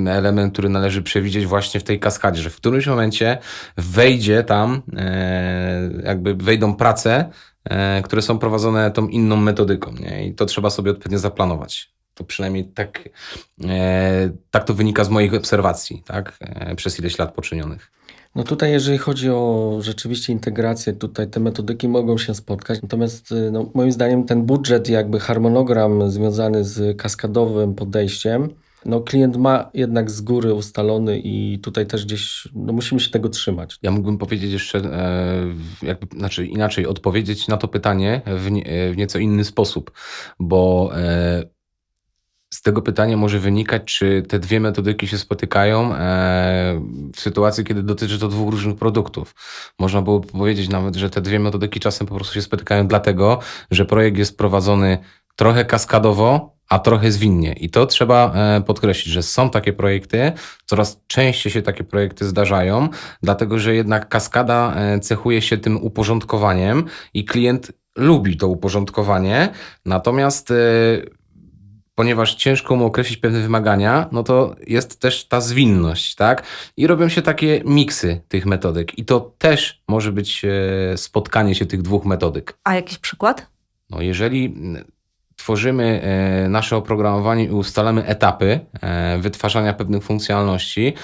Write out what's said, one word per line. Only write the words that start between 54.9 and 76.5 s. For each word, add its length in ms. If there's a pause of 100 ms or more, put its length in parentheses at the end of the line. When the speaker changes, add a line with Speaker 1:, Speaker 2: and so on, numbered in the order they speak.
Speaker 1:
trochę 300
kaskadowo, 880 (140)
a 100
trochę 320
zwinnie. 420
I 160
to 160
trzeba, 500
e, 260
podkreślić, 520
że 100
są 260
takie 240
projekty, 580 (340)
coraz 420
częściej 440
się 100
takie 220
projekty 420
zdarzają, 640 (340)
dlatego 360
że 160
jednak 340
kaskada, 640
e, 240
cechuje 420
się 160
tym 260
uporządkowaniem 1000 (300)
i 120
klient 460 (240)
lubi 420
to 100
uporządkowanie, 1040 (360)
natomiast, 640
e, 40 (1400)
ponieważ 400
ciężko 400
mu 100
określić 320
pewne 240
wymagania, 720
no 120
to 320 (120)
jest 320
też 280
ta 140
zwinność, 760
tak? 280 (340)